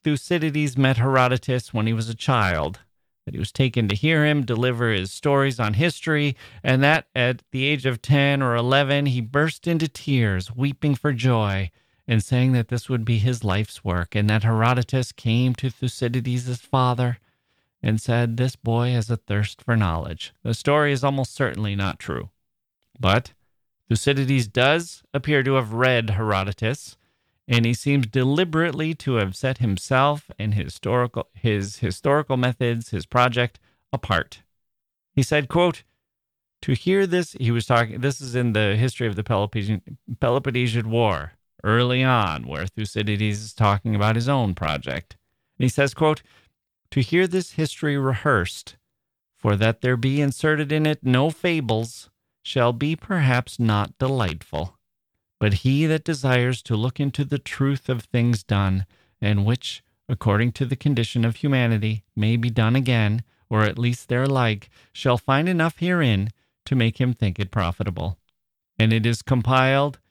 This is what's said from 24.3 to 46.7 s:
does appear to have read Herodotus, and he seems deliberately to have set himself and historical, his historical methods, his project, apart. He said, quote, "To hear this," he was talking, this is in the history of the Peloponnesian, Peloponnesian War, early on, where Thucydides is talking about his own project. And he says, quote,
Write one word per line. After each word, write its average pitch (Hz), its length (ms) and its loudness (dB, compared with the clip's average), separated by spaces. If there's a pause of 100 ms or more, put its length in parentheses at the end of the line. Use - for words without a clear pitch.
does 143 560 0 (100)
appear 143 300 0
to 135 100 0
have 123 180 0
read 117 380 2
Herodotus, 104 880 -2 (500)
and 120 160 4
he 120 120 2
seems 139 320 0
deliberately 156 880 0
to 135 200 -2
have 98 200 0
set 131 240 -4
himself 131 800 0
and 107 160 -2
historical, 117 800 -4
his 104 440 -2
historical 139 580 -2
methods, 123 540 -2
his 98 160 -4
project, 123 540 0 (340)
apart. - 480 -2 (720)
He 139 80 2
said, 147 260 0
quote, 175 360 2 (800)
"To 139 100 0
hear 190 320 2
this," 180 280 -2
he 120 180 0
was 117 160 0
talking, 117 340 0
this 135 180 -2
is 127 140 -12
in 120 200 0
the 104 220 2
history 120 300 0
of 104 100 -2
the 104 80 -4
Peloponnesian, 104 760 -2 (200)
Peloponnesian 120 680 0
War, 101 440 0 (300)
early 123 400 2
on, 98 440 0
where 76 180 -6
Thucydides 104 760 -4
is 110 100 -16
talking 104 400 2
about 107 220 2
his 117 120 -2
own 120 280 0
project. 71 600 -6 (440)
And 123 60 2
he 127 40 4
says, 139 240 0
quote, 156 300 0 (680)